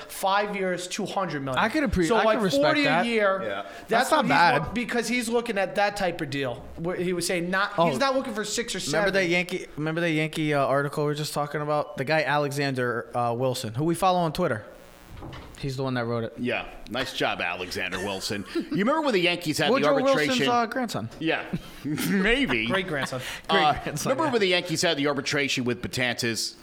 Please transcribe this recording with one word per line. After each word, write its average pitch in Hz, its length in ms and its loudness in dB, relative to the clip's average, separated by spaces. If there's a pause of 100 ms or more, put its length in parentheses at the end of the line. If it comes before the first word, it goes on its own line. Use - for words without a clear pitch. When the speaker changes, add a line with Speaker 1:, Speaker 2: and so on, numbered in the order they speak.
Speaker 1:
five 196 480 0
years, 180 320 -2
two - 180 -4
hundred 160 380 -4
million. 135 180 0
Speaker 2:
I 208 60 4
could 302 160 0
appre-, 175 240 2
Speaker 1:
So, 185 80 4
Speaker 2:
I 220 80 4
Speaker 1:
like, 220 140 4
Speaker 2:
could 220 80 2
respect 277 180 4
Speaker 1:
forty 294 220 4
Speaker 2:
that. 294 200 4
Speaker 1:
a 240 40 0
year. 202 340 2
Speaker 3:
Yeah. 190 60 -4 (140)
Speaker 1:
That's - 260 -14
Speaker 2:
That's 233 220 4
not 311 80 6
Speaker 1:
what 254 80 4
he's - 20 0
Speaker 2:
bad. 160 320 6
Speaker 1:
wa-, 156 100 -4
because 233 380 -2
he's 240 180 0
looking 233 300 0
at 190 180 -2
that 202 220 2
type 175 240 -2
of 151 80 -4
deal. 131 340 -4 (140)
Where 170 180 -2
he 180 160 0
was 170 160 -2
saying 175 220 0
not, 196 280 0
Speaker 2:
Oh, 165 120 6
Speaker 1:
he's 156 100 0
not 269 160 2
looking 262 180 -2
for 208 120 -4
six - 300 -4
or 185 40 -4
seven. 160 280 0
Speaker 2:
remember 190 120 4
that 190 60 4
Yankee, 175 400 0 (100)
remember 156 240 -2
that 170 120 2
Yankee, 156 420 0
uh, 139 120 4
article 143 380 2
we 147 60 2
were 147 60 0
just 147 180 -6
talking 147 260 -2
about? 147 380 -2
The 135 80 -2
guy 156 180 2
Alexander, 135 880 0
uh, 120 240 2
Wilson, 123 360 -2
who 131 100 -2
we 170 100 2
follow 180 260 4
on 165 120 2
Twitter. 147 320 -2 (960)
He's 135 180 -6
the 135 60 -4
one 131 100 -2
that 120 120 -2
wrote 117 180 -2
it. 110 160 -6
Speaker 3:
Yeah. 110 260 -2 (240)
Nice 127 240 -4
job, 113 280 0
Alexander 90 580 -4
Wilson. 98 440 -4 (120)
You 294 160 -2
remember 277 300 2
when 285 120 0
the 190 80 4
Yankees 170 380 0
had 151 100 2
Speaker 2:
Woodrow 147 260 4
Speaker 3:
the 135 60 2
arbitration? 269 280 2
Speaker 2:
Wilson's, 254 200 2
uh, 240 160 2
grandson. 226 440 -4 (100)
Speaker 3:
Yeah. 156 240 -2 (200)
<laughs> - 200 -16
Maybe. 170 840 2
Speaker 1:
Great 190 220 -2
grandson. 131 340 -4 (260)
Speaker 2:
Great 160 160 4
Speaker 3:
Uh, 151 100 6 (100)
Speaker 2:
grandson, 151 260 -4
Speaker 3:
remember 311 160 0
Speaker 2:
yeah. 294 60 0
Speaker 3:
when 233 100 2
the 196 60 2
Yankees 180 340 0
had 170 160 2
the 143 100 0
arbitration 139 560 0
with 117 200 0
Betances 117 800 -2